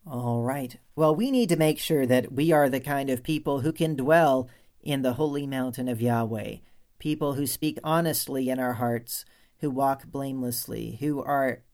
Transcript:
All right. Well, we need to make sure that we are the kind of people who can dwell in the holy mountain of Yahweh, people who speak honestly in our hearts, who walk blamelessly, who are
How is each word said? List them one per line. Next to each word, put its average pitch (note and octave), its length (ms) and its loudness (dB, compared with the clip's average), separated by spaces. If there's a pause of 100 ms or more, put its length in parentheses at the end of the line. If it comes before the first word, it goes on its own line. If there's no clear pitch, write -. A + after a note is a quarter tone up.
All A#2+ 340 -2
right. B2+ 340 -4 (220)
Well, D#3 180 6
we A3+ 160 0
need B3 200 2
to F3 60 6
make D#3 220 4
sure C#3 280 2
that B2+ 260 2
we D3 180 2
are D3 200 6
the C3 100 -2
kind C#3 300 -4
of B2+ 120 -2
people D3 380 -2
who D3+ 140 0
can D#3+ 200 0
dwell C3+ 540 4 (320)
in C#3 220 -2
the B2+ 100 2
holy C#3+ 340 -2
mountain C3 400 -4
of A#2+ 140 -4
Yahweh, A2+ 600 -2 (380)
people D3+ 360 -2
who C#3+ 120 -2
speak D3+ 380 -4
honestly D#3 640 0
in B2+ 100 -2
our B2+ 140 -2
hearts, A#2 540 -4 (320)
who D3 120 -4
walk C3+ 400 -2
blamelessly, B2 920 -6
who C#3+ 220 -2
are C3+ 400 0 (120)